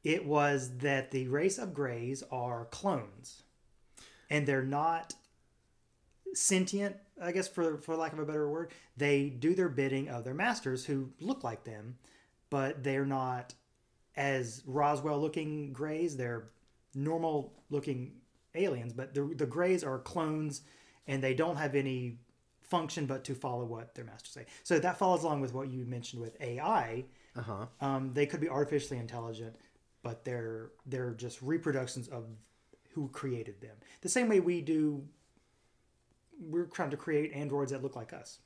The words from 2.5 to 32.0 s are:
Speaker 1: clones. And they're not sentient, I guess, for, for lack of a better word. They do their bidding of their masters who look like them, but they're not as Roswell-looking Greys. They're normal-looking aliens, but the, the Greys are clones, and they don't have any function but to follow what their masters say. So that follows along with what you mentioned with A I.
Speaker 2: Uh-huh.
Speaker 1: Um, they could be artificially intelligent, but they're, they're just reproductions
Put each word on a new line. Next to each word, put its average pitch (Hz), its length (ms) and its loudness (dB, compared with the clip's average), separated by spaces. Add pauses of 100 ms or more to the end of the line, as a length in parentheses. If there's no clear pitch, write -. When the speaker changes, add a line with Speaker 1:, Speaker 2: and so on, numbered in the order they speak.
Speaker 1:
clones. 117 800 -4 (840)
And 147 160 2
they're 135 180 4
not 156 500 0 (1200)
sentient, 196 640 2 (240)
I 175 100 -2
guess, 185 160 2
for, 160 300 2
for 160 180 -4
lack 160 160 0
of 156 80 -6
a 151 60 0
better 151 240 2
word. 165 220 -2 (260)
They 143 320 4
do 139 260 2
their 185 140 4
bidding 135 400 2
of 120 160 -4
their 127 80 -4
masters 151 500 0
who 135 280 -2 (100)
look 254 240 -4
like 113 180 -6
them, 113 320 -10 (540)
but 139 340 0
they're 139 220 2
not 127 480 -2 (600)
as 131 520 0
Roswell-looking 147 1040 0
Greys. 156 440 -2
They're 117 320 -4 (440)
normal-looking 143 1160 -2 (420)
aliens, 127 400 0
but 131 220 -6
the, 143 80 4 (120)
the 139 120 2
Greys 175 360 4
are 131 140 0
clones, 156 640 0 (460)
and 135 160 2
they 131 100 4
don't 160 220 4
have 143 180 0
any 127 460 0 (420)
function 160 460 0
but 135 160 -2
to 135 100 -4
follow 123 320 -4
what 117 300 -10
their 117 100 -12
masters 110 280 -16
say. 117 120 -14 (180)
So 170 140 4
that 175 220 2
follows 180 240 6
along 151 180 2
with 123 140 -2
what 135 140 -4
you 127 160 -6
mentioned 120 360 -8
with 113 200 -10
A 123 180 -4
I. 135 460 0 (300)
Speaker 2:
Uh-huh. 110 300 -6 (160)
Speaker 1:
Um, 135 320 0
they 143 140 4
could - 120 -4
be 160 100 2
artificially 143 500 0
intelligent, 113 560 -8 (480)
but 113 200 -8
they're, 113 460 -6 (160)
they're 123 300 -2
just 120 260 -8
reproductions 135 680 0